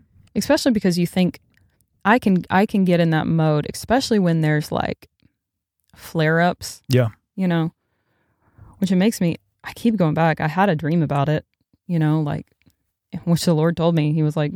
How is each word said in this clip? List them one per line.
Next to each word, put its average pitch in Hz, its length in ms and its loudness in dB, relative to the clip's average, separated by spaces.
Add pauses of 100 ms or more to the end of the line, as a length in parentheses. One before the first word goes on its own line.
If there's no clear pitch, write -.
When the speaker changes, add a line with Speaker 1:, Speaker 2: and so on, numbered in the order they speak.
(340)
Speaker 1:
Especially 277 380 0
because 185 260 0
you 175 80 0
think - 340 -2 (640)
I 226 140 4
can, 185 320 0
I 196 160 2
can 196 180 0
get 175 160 2
in 165 100 2
that 156 160 0
mode, 156 460 0
especially 233 460 -2
when 170 220 2
there's, 151 320 -2
like, - 360 -6 (840)
flare-ups. 165 960 -2
Speaker 2:
Yeah. 123 200 2 (280)
Speaker 1:
You 190 120 -2
know, 165 260 -2 (1040)
which 190 120 -2
it 190 60 2
makes 202 240 0
me, 170 160 0 (280)
I - 100 -16
keep 226 220 0
going 160 180 2
back. 160 260 2
I 156 80 -2
had 185 220 2
a 160 60 0
dream 160 260 0
about 143 260 0
it, 151 160 -2 (420)
you 175 120 -2
know, 156 240 2
like, 147 240 -6 (800)
which 170 200 0
the 170 100 2
Lord 156 220 0
told 170 200 0
me. 151 160 0
He 156 100 0
was 151 140 -2
like, 147 200 -2